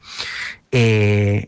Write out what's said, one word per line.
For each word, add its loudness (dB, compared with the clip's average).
eh, 2